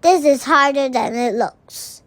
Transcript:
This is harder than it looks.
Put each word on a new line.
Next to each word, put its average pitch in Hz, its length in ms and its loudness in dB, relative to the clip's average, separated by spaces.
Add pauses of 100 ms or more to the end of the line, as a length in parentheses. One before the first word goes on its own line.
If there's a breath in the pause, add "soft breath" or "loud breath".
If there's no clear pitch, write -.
This 349 220 4
is 277 220 2
harder 277 420 0
than 247 280 -4
it 240 200 -4
looks. - 720 -8